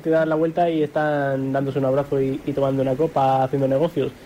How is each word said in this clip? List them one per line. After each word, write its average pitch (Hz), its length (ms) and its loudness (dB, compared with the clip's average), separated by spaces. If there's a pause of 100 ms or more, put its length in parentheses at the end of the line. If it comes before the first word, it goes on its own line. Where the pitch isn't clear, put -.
te 165 80 -2
dan 160 180 4
la 160 60 0
vuelta 165 360 2
y 160 120 0
están 143 680 -2
dándose 139 260 -2
un 135 60 0
abrazo 139 360 0
y, 135 240 -2
y 147 80 -4
tomando 135 300 0
una 131 140 0
copa, 135 480 2
haciendo 135 240 0
negocios. 143 420 0 (160)